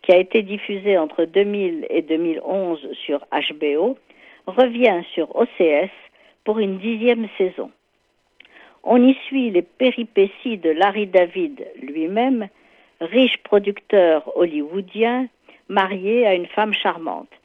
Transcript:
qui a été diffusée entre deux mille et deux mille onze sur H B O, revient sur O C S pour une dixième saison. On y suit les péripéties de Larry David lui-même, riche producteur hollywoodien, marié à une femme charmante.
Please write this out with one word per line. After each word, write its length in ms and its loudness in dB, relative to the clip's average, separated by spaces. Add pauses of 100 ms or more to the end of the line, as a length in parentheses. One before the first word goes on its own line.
qui 80 4
a 60 8
été 240 2
diffusée 560 -2
entre 260 0
deux 220 2
mille 440 -4
et 120 0
deux 160 -4
mille 260 -2
onze 420 -6 (200)
sur 260 -6
H 220 -4
B 240 -2
O, 200 -2 (500)
revient 540 2 (120)
sur 200 -4
O 120 2 (120)
C 60 2
S 260 2 (540)
pour 160 -2
une 180 -2
dixième 600 0
saison. 340 -4 (1120)
On 180 4
y 140 6 (120)
suit 220 -2
les 120 2
péripéties 960 -2
de 140 0
Larry 360 0
David 580 0 (160)
lui-même, 680 -2 (500)
riche 440 2
producteur 920 2
hollywoodien, 920 -2 (400)
marié 580 0
à 60 4
une 140 -2
femme 260 -2
charmante. 580 -6 (140)